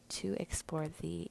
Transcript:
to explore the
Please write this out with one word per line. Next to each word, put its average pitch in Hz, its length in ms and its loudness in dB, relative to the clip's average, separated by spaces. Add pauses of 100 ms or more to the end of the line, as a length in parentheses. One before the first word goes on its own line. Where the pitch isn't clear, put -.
to - 300 0
explore - 480 0
the 170 440 -2